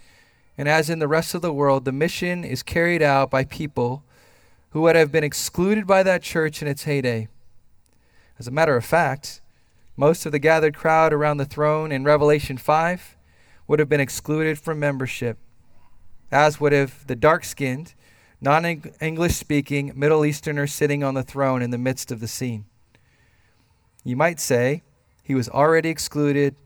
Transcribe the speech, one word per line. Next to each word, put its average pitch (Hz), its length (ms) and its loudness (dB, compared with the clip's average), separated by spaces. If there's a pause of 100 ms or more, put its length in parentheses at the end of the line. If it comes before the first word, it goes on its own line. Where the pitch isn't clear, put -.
(580)
and 139 120 -2
as 156 200 2
in 165 100 -4
the 151 80 0
rest 160 280 -2
of 170 60 -6
the 170 120 -2
world, 139 300 2
the 131 80 -2
mission 175 540 -4
is 127 180 -6
carried 170 380 0
out 139 280 4
by 135 140 0
people 139 600 -6 (680)
who 151 100 -2
would 165 140 6
have 156 160 4
been 156 120 2
excluded 190 600 -2
by 190 180 4
that 185 200 2
church 156 380 -2
in 151 60 -4
its 143 160 -6
heyday. 123 440 -2 (1120)
As 117 80 -14
a 123 40 -10
matter 151 240 2
of 117 100 -2
fact, 147 560 -2 (540)
most 151 300 2
of 156 60 -6
the 147 80 0
gathered 156 360 4
crowd 160 380 2
around 147 240 0
the 139 80 -4
throne 151 460 -2
in 131 120 -4
Revelation 147 540 2
five 165 580 -2 (520)
would 151 120 2
have 147 100 0
been 147 100 2
excluded 151 580 -2
from 156 220 -6
membership, 131 580 -4 (920)
as 147 280 4
would 147 120 2
have 139 360 0
the 127 80 -6
dark-skinned, 147 800 -2 (460)
non-English 160 960 -2
speaking 143 600 -2
Middle 151 280 2
Easterner 147 440 -2
sitting 143 360 -2
on 135 120 -2
the 131 80 -2
throne 131 380 -2
in 120 100 -4
the 120 60 -4
midst 127 340 -4
of 117 80 -8
the 113 80 -8
scene. 113 380 -8 (1400)
You 123 120 -4
might 160 240 0
say 127 440 0 (400)
he 135 120 -2
was 123 140 0
already 160 400 2
excluded 143 640 0 (100)